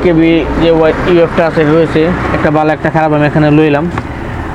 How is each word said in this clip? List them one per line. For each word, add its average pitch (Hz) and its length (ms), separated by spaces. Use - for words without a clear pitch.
কেবি 165 280
যে 165 160
ওয়াই-, 160 180
ইউএফটা 170 360
আছে, 156 140
রয়েছে 160 280
একটা 156 200
ভালো 156 200
একটা 160 180
খারাপ, 156 220
আমি 147 140
এখানে 151 180
লইলাম। 151 260